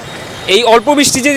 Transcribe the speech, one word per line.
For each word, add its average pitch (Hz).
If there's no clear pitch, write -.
এই 196
অল্প 233
বৃষ্টিতে 269